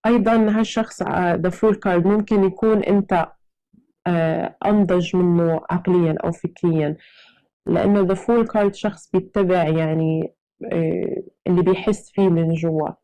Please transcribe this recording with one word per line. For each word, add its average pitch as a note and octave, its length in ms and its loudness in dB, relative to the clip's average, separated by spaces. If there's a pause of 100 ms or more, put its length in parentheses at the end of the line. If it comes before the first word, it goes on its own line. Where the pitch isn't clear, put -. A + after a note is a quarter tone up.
أيضا A3 540 2
هالشخص، A3+ 420 -4
آه، F3 360 -2
the F3 140 -2
fool G#3 240 0
card F3+ 300 0
ممكن G#3 380 2
يكون G#3 400 0
أنت، F#3+ 440 0 (800)
آه، E3 480 -2 (100)
أنضج F#3 500 0
منه E3+ 460 2 (100)
عقليا F3 520 0
أو E3+ 80 -2
فكريا، D#3+ 680 -2 (680)
لأنه G3 420 2
the F#3 100 0
fool A#3 300 0
card G3+ 260 0
شخص - 380 -8
بيتبع، F#3 560 0
يعني، D#3+ 680 -2 (400)
آه، - 500 -4 (240)
اللي F3+ 140 2
بيحس F#3 500 -2
فيه G3 180 2
من E3 240 2
جوا. D#3+ 360 -2 (140)